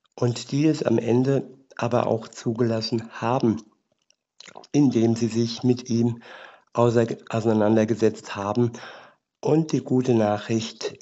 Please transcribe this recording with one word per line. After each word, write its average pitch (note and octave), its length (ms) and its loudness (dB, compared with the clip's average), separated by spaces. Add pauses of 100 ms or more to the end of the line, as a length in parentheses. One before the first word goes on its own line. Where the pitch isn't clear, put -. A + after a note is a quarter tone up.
(160)
und A#2+ 360 -4
die C#3+ 140 0
es D3+ 180 2
am A2+ 140 2
Ende B2+ 520 0 (260)
aber A#2+ 320 -2
auch A2+ 220 -2
zugelassen A2+ 840 -2
haben, A#2 500 0 (1120)
indem A#2 440 4
sie A2+ 120 -2
sich A#2 360 -2
mit B2 260 0
ihm A#2 320 0 (520)
außer-, A#2 440 2 (120)
auseinandergesetzt A2 1040 0
haben G#2 360 -2 (680)
und D#3 320 0
die C3 80 -2
gute B2+ 340 2
Nachricht A2 880 -2